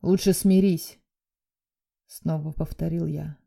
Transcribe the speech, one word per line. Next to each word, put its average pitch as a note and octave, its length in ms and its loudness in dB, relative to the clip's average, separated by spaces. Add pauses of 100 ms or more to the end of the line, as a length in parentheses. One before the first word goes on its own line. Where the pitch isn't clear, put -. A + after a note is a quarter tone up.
«Лучше F#3+ 320 2
смирись», F#3+ 640 2 (1040)
снова D#3 460 -6
повторил E3 540 -6
я. D3+ 400 -8